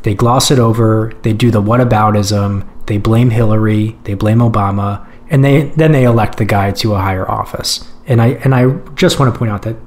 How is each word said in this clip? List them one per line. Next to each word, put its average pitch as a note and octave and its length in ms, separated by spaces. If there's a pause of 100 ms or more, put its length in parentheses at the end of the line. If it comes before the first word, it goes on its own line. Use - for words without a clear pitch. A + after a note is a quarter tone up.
they G#2+ 100
gloss A#2+ 380
it C#3+ 80
over, A2 540 (100)
they A2+ 100
do A2 200
the G#2 100
whataboutism, G#2 1040 (200)
they G#2 120
blame A2+ 320
Hillary, G#2+ 720
they G2+ 120
blame G#2+ 240
Obama, G2+ 680 (240)
and C3+ 140
they, C#3 180 (140)
then D#3 160
they C3+ 100
elect A#2 360
the A2+ 60
guy G2+ 280
to G#2 220
a G2 40
higher F#2+ 320
office. - 580 (200)
And A#2 120
I, A#2 100 (120)
and C3 140
I B2+ 140 (260)
just F3 240
wanna C3+ 100
point A2 220
out G2+ 100
that A2+ 140 (100)